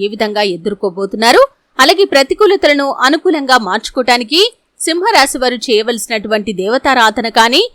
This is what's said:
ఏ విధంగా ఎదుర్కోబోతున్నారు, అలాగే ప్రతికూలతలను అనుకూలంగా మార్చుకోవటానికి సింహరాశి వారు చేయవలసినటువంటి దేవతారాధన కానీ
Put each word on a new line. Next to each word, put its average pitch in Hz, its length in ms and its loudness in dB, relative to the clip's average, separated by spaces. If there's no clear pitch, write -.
ఏ 202 100 -4
విధంగా 208 280 -4
ఎదుర్కోబోతున్నారు, 202 880 0
అలాగే 359 340 4
ప్రతికూలతలను 294 760 2
అనుకూలంగా 294 500 0
మార్చుకోవటానికి 240 760 -2
సింహరాశి 339 560 0
వారు 247 120 0
చేయవలసినటువంటి 220 1000 -4
దేవతారాధన 233 680 0
కానీ 254 220 2